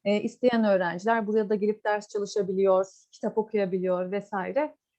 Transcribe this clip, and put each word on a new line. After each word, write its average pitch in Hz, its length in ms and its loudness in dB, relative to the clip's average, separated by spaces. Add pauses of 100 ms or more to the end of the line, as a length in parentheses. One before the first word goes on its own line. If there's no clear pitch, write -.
e, 208 160 2
isteyen 226 440 0
öğrenciler 196 640 0
buraya 214 220 0
da 214 60 0
gelip 208 300 -2
ders 208 240 -2
çalışabiliyor, 190 800 2 (260)
kitap - 260 -4
okuyabiliyor 185 720 -2
vesaire. 202 680 -4 (220)